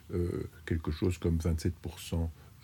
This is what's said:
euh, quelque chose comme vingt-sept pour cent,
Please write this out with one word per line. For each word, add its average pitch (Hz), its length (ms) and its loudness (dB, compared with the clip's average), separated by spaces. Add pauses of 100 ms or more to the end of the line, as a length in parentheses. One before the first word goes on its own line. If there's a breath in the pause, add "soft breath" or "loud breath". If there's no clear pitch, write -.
(140)
euh, 87 340 0 (200)
quelque 80 240 0
chose 87 260 2
comme 82 200 4
vingt-sept 82 440 2
pour - 180 -8
cent, 82 320 -2 (320 loud breath)